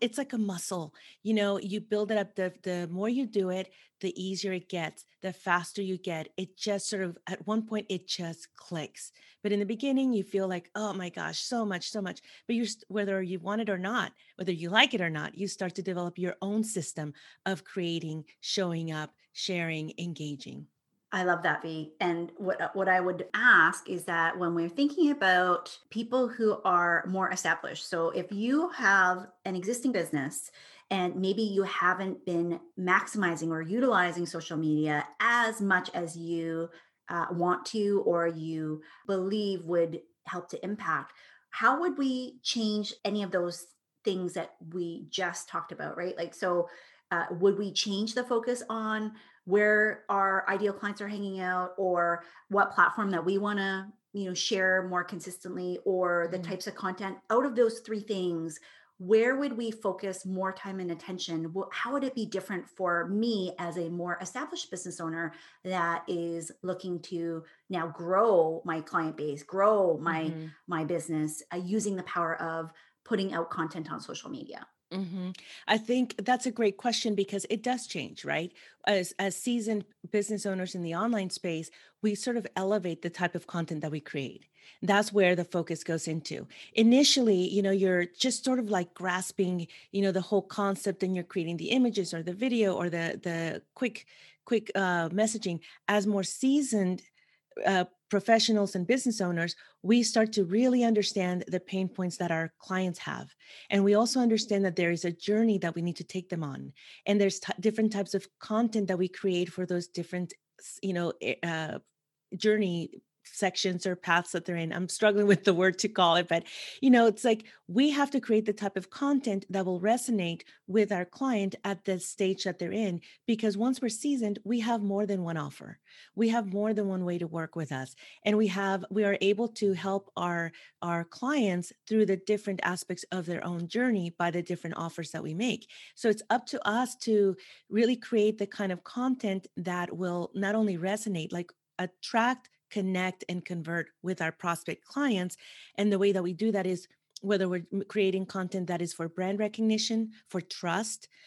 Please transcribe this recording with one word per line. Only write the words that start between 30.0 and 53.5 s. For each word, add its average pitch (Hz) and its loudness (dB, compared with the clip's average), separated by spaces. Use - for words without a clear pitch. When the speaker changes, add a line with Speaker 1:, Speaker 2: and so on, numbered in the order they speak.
Speaker 2:
and 180 0
maybe 190 0
you 196 2
haven't 185 0
been 170 0
maximizing 180 0
or 160 -2
utilizing 180 2
social 160 -8
media 151 0
as 226 2
much 190 2
as 170 -4
you, 165 -4
uh, 170 -2
want 175 0
to 202 2
or 170 4
you 160 -4
believe 196 -2
would 170 2
help 180 -10
to - -10
impact, 160 -4
how 254 2
would 349 0
we 254 -2
change 214 -2
any 208 0
of 185 -4
those 175 -2
things 185 0
that 165 -8
we 170 -6
just 175 -4
talked - -8
about, 151 -8
right? 180 -6
Like, 170 -6
so, 175 0
uh, 170 0
would 196 4
we 202 -4
change 208 -2
the 247 0
focus 240 -2
on 220 -4
where 208 4
our 190 2
ideal 202 0
clients 202 -6
are 202 -6
hanging 196 -6
out 180 -2
or 175 2
what 196 2
platform 196 4
that 165 0
we 190 2
wanna, 196 -2